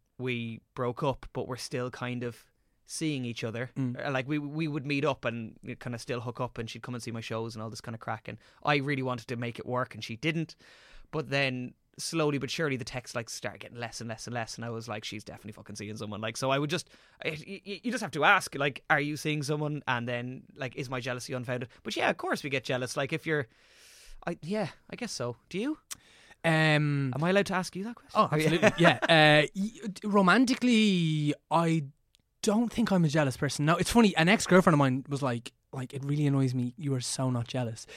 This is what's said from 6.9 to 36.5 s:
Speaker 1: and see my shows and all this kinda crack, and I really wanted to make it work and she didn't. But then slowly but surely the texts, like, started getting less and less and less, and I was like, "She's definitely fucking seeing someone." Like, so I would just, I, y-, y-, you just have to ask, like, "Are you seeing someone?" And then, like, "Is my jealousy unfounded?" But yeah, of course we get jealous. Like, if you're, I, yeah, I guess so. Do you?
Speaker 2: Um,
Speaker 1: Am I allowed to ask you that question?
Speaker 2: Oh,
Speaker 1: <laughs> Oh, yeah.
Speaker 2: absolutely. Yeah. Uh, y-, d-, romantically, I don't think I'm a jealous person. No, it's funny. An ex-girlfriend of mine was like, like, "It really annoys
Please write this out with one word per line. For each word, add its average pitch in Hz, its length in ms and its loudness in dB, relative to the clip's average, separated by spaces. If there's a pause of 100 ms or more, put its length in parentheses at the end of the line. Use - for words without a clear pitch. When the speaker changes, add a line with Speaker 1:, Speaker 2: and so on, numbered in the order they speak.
Speaker 1:
and 120 80 -10
see 113 100 -8
my 113 80 -6
shows 113 340 -6
and 110 80 -8
all 113 80 -8
this 104 120 -12
kinda 113 160 -10
crack, - 300 -8
and 104 100 -10 (260)
I 147 120 2
really 139 260 0
wanted 123 260 -6
to 123 80 -6
make 120 240 -6
it - 60 -12
work 123 280 -4
and 107 80 -14
she 113 140 -8
didn't. 160 400 -4 (560)
But 147 180 -6
then 127 440 -2 (240)
slowly 151 400 -2
but 131 120 -6
surely 143 260 -2
the 123 80 -8
texts, - 320 -10
like, 117 120 -8
started - 320 -10
getting - 180 -16
less 117 220 -10
and - 80 -10
less 110 180 -12
and 113 80 -8
less, 117 220 -6
and 117 80 -12
I 117 60 -8
was 113 180 -10
like, 107 160 -8
"She's 107 200 -12
definitely - 280 -16
fucking 101 240 -18
seeing 107 200 -10
someone." 104 240 -10
Like, 110 160 -6
so 131 140 -2
I 135 80 2
would 147 120 -2
just, 175 180 -4 (360)
I, 151 60 -4
y-, 165 360 -12
y-, 196 160 -10
you 240 80 -4
just 233 120 -4
have 170 100 -8
to 143 120 0
ask, 185 300 4
like, 139 340 -4
"Are 151 120 2
you 147 160 -4
seeing 151 260 -2
someone?" 151 460 -4
And 120 200 -2
then, 123 360 -6 (120)
like, 135 200 -8
"Is 135 120 -6
my 127 120 -6
jealousy 123 320 -6
unfounded?" 123 360 -4 (140)
But - 140 -8
yeah, - 120 2
of - 80 0
course 359 280 -4
we 143 60 -6
get 135 140 -2
jealous. 127 320 -4
Like, 139 160 -2
if 160 140 -4
you're, 151 220 -2 (800)
I, 175 160 -4
yeah, 185 260 -4 (220)
I 196 60 -16
guess 226 160 -8
so. 120 240 -6 (120)
Do 175 100 -6
you? 285 200 -2 (640)
Speaker 2:
Um, 151 720 4
Speaker 1:
Am 147 80 -2
I 175 60 2
allowed 196 160 4
to 196 80 -4
ask 180 200 -4
you 185 100 -8
that 233 120 -10
question? - 240 0
Speaker 2:
Oh, 185 80 4
Speaker 1:
<laughs> - 40 -10
Oh, 156 40 4
yeah. 156 80 4
Speaker 2:
absolutely. 170 340 6
Yeah. 165 240 6
Uh, 151 440 8 (100)
y-, 208 360 -6
d-, - 140 -16
romantically, 202 1300 4 (160)
I 165 340 4 (580)
don't 220 300 2
think 226 200 2
I'm 175 120 6
a 156 40 6
jealous 143 280 2
person. 143 300 -2
No, 170 100 6
it's 180 140 2
funny. 214 260 8
An 160 120 6
ex-girlfriend 185 460 8
of 143 40 8
mine 135 300 4
was 139 140 -2
like, 120 300 -2 (200)
like, 131 200 -8
"It 135 120 -8
really 147 220 2
annoys 135 280 4